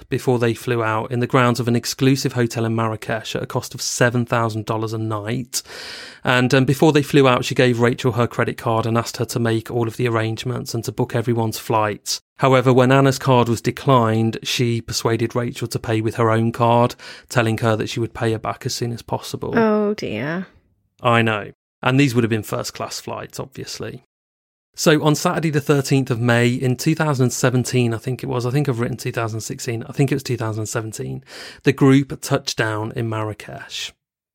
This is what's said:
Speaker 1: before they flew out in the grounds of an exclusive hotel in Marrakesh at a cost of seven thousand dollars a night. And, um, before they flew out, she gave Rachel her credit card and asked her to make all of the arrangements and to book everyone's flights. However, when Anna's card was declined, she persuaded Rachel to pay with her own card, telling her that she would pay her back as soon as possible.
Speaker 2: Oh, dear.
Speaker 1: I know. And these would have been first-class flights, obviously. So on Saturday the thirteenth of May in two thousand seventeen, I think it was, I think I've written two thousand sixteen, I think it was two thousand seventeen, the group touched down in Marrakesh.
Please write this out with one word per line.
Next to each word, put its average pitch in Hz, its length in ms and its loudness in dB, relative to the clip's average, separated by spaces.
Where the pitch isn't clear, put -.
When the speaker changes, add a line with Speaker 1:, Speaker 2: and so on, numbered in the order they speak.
Speaker 1:
before 123 300 0
they 117 160 2
flew 117 280 -2
out 110 280 -2
in 123 100 -2
the 123 60 0
grounds 123 340 4
of 117 80 -2
an 117 80 2
exclusive 131 560 0
hotel 117 320 0
in 113 100 -2
Marrakesh 113 600 -4
at 123 60 -6
a - 40 -6
cost - 280 -6
of 127 80 -10
seven 120 420 0
thousand 113 400 -2
dollars 110 300 -4
a 113 40 -6
night. 110 640 -6
And, 127 300 4
um, 131 100 6
before 147 280 4
they 147 100 4
flew 139 260 4
out, 127 160 2
she - 100 -6
gave 123 260 4
Rachel 120 320 2
her 117 140 2
credit 117 300 -4
card 113 300 0
and 113 100 0
asked - 220 -2
her 117 80 -2
to - 140 -4
make 113 300 0
all 117 160 0
of 110 120 -8
the 123 100 0
arrangements 113 680 -4
and 117 100 -4
to 113 80 -6
book 123 220 -2
everyone's 113 440 0
flights. 107 600 -2
However, 131 340 4
when 127 200 6
Anna's 135 260 6
card 123 300 4
was 117 120 0
declined, 113 840 2
she 117 380 0
persuaded 113 540 -2
Rachel 120 340 -4
to - 100 -4
pay 113 220 -2
with 110 140 -2
her 113 160 2
own 113 220 2
card, 120 420 4
telling 113 300 2
her 110 180 2
that 110 140 -4
she 120 100 -4
would 113 140 -4
pay 113 180 -2
her 107 60 -2
back 107 260 -8
as 120 100 -6
soon 120 180 -4
as 117 100 -10
possible. - 560 -6
Speaker 2:
Oh, 214 340 2
dear. 165 540 -6
Speaker 1:
I 117 180 4
know. 110 300 -2
And 127 180 2
these 139 140 4
would 117 100 4
have 110 60 0
been 110 120 0
first-class - 580 -8
flights, - 380 -12
obviously. 123 680 -12
So 151 280 2
on 151 140 2
Saturday 165 340 -2
the 147 100 -2
thirteenth 135 480 0
of 113 120 -4
May 120 300 2
in 127 260 -2
two 160 180 0
thousand 139 360 0
seventeen, 123 640 0
I 113 60 -4
think 127 240 -8
it - 60 -6
was, 123 180 -4
I 123 60 -2
think 147 160 0
I've 117 100 -2
written 120 180 -2
two 127 140 -8
thousand 113 300 -4
sixteen, 120 480 -8
I 131 40 -14
think 139 200 2
it - 20 2
was 135 80 -2
two 123 140 -4
thousand 110 300 -4
seventeen, 131 580 -8
the 139 80 6
group 139 480 4
touched - 360 -4
down 110 380 -4
in 117 140 -4
Marrakesh. 110 840 -8